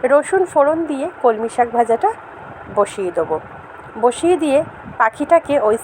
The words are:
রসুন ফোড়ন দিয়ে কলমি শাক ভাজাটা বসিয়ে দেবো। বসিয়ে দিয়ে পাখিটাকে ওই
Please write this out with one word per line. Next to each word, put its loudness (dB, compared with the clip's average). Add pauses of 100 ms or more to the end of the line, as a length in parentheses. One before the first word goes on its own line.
রসুন 4
ফোড়ন 2
দিয়ে -4 (120)
কলমি 2
শাক 0
ভাজাটা 2 (640)
বসিয়ে 0
দেবো। -2 (600)
বসিয়ে 2
দিয়ে 2 (340)
পাখিটাকে 2
ওই 2